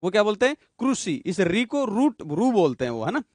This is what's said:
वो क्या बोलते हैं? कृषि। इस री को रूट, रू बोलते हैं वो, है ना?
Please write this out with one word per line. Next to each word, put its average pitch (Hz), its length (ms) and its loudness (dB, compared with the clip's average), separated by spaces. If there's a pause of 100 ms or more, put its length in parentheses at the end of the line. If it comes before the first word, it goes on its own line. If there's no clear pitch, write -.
वो 185 60 0
क्या 208 120 2
बोलते 208 240 2
हैं? 269 100 2 (240)
कृषि। 226 460 -2
इस 175 140 -4
री 190 240 2
को 277 200 -2
रूट, 240 380 0
रू 175 300 0
बोलते 151 320 2
हैं 120 80 -4
वो, 113 120 -6
है 139 80 -4
ना? 269 100 -4 (120)